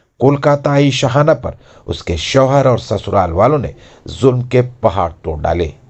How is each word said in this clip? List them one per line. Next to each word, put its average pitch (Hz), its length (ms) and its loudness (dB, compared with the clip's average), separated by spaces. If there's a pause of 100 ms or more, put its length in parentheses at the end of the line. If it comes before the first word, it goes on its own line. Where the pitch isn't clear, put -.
(200)
कोलकाता 143 520 2
आई 143 180 4
शहाना 143 440 0
पर - 240 -8 (280)
उसके - 300 -6
शौहर 131 520 2
और 120 100 2
ससुराल 98 520 -2
वालों 113 280 2
ने 82 160 -8 (340)
जुल्म 127 340 0
के 123 180 0
पहाड़ 95 500 -2 (140)
तोड़ 78 160 -6
डाले। 80 320 -2 (180)